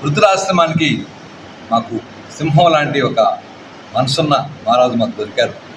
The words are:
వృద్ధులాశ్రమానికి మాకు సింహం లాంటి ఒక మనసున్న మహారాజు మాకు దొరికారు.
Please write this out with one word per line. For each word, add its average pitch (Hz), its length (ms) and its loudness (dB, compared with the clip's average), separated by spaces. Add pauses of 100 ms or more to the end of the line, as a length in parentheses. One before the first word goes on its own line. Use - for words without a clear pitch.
వృద్ధులాశ్రమానికి 165 1000 0 (680)
మాకు 113 260 -2 (400)
సింహం 160 340 4
లాంటి 143 300 0
ఒక 110 360 0 (580)
మనసున్న 139 400 0 (320)
మహారాజు 123 260 2
మాకు 117 240 -2
దొరికారు. 113 600 -4